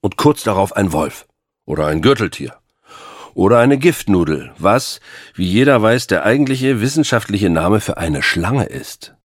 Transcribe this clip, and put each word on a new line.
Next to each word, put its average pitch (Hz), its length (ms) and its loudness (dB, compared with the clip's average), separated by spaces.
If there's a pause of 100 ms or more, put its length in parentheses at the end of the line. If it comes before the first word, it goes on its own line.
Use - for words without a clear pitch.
und - 160 -4
kurz - 260 2
darauf 98 340 -2
ein 98 160 0
Wolf 78 340 -6 (380)
oder 76 220 -4
ein 78 160 -2
Gürteltier 107 540 -2 (800)
oder 107 240 4
eine 135 200 4
Giftnudel, 87 800 0
was, 104 420 0 (340)
wie 92 120 -4
jeder 120 340 4
weiß, 113 280 2
der 80 160 0
eigentliche 131 560 0
wissenschaftliche 110 720 0
Name 85 300 2
für - 160 -6
eine 78 260 -4
Schlange 101 420 -2
ist. - 500 -14 (120)